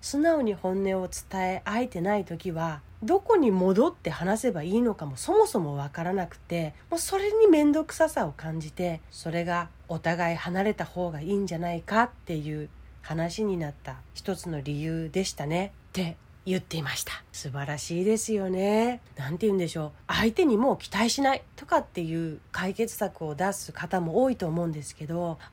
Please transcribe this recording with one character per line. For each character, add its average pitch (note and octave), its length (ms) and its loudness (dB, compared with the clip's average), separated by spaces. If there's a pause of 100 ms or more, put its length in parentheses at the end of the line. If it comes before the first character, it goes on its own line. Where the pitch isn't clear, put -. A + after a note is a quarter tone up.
素 - 160 -4
直 D#4 240 4
に G#3+ 100 2
本 F#3 320 -2
音 F#3+ 180 0
を F3+ 60 -6
伝 - 320 -8
え F#3 240 -2
合 G#3+ 160 -2
え B3 60 0
て F#3 160 -6
な G#3 160 2
い G3 80 -4
時 E3+ 260 -6
は、 D#3+ 300 -4 (200)
ど E4+ 180 4
こ A4 160 4
に C#4 140 6
戻 F#3+ 380 6
っ F4 60 -4
て - 160 -8
話 F#3 320 -2
せ B3+ 80 2
ば E3+ 120 -2
い E3 80 -4
い A3+ 120 2
の A3+ 120 2
か D#3 120 -8
も C#3 100 -8
そ - 160 -2
も G#4+ 140 6
そ - 120 0
も D3 180 -2
わ C#3+ 120 -4
か E3 160 -8
ら F3+ 80 -2
な F#3+ 140 -2
く - 120 -16
て、 E3 360 -4 (160)
も E4+ 60 -2
う E4 40 -2
そ - 160 -2
れ G4+ 160 0
に A4 140 8
面 D4+ 260 8
倒 D#4 120 2
く - 80 -12
さ D#4+ 180 4
さ A#3+ 160 0
を D3 60 -6
感 D#3+ 280 -6
じ D3+ 120 -10
て、 E3+ 280 -4 (100)
そ - 200 -10
れ E3+ 140 -2
が F3 240 -2 (200)
お E3 100 -4
互 E3+ 360 0
い - 20 -4
離 F3+ 280 -2
れ G#3+ 100 2
た F3+ 100 -6
方 F3 260 -4
が D3+ 120 -8
い E3 80 -4
い G3+ 60 2
ん G3 100 0
じ F3 80 -6
ゃ D#3+ 40 -4
な E3+ 160 -2
い E3 80 -6
か A3 220 2
っ A#3+ 60 -2 (160)
て E3+ 100 -4
い D3+ 280 -6
う D3+ 40 -12 (340)
話 E3+ 420 -4
に F#3+ 140 0
な D#3 120 -4
っ C#3+ 120 -10
た C3 140 -12 (180)
一 - 200 -6
つ F3+ 140 -10
の D3+ 140 -4
理 C#3+ 180 -4
由 D#3+ 300 -4
で F#3+ 140 0
し - 100 -6
た D3 100 -6
ね F3 300 -2 (160)
っ - 20 -20
て E3+ 240 -4 (300)
言 F#3 120 0
っ - 20 -8
て - 160 -10
い D#3+ 60 -4
ま C3+ 120 -6
し - 100 -6
た。 - 80 -10 (200)
素 - 180 -10
晴 C#3 140 -6
ら D3 140 -6
し E3+ 240 -2
い - 20 0
で G#3+ 140 4
す A3 160 -2
よ F#3+ 160 -2
ね。 G#3+ 500 2 (160)
な C3+ 140 -6
ん F3 80 -4
て A3 80 0
言 G3+ 80 4
う - 20 2
ん - 20 2
で F3 80 2
し - 120 -6
ょ D3+ 140 -6 (160)
う。 - 40 -4
相 A3 220 2
手 F#4+ 100 4
に A#3+ 140 6
も A#3+ 160 4
う - 20 -2
期 - 140 -10
待 G#3+ 180 2
し C#4 140 0
な C4+ 120 4
い - 80 -4 (140)
と - 80 -18
か D#4+ 140 4
っ C#4 80 0
て - 160 -6
い E3 320 -2
う - 40 -12 (140)
解 F#3 220 -2
決 A3+ 200 -2
策 F#3 280 -4
を D3+ 120 -4
出 F3+ 200 0
す - 180 -12
方 F3 300 -2
も E3 200 2
多 C4+ 80 4
い A#3+ 60 -2
と F#3+ 100 -4
思 E3 180 0
う - 20 0
ん E3 60 -2
で D3+ 100 -8
す - 120 -14
け D#3 120 -12
ど、 E3+ 320 -4 (140)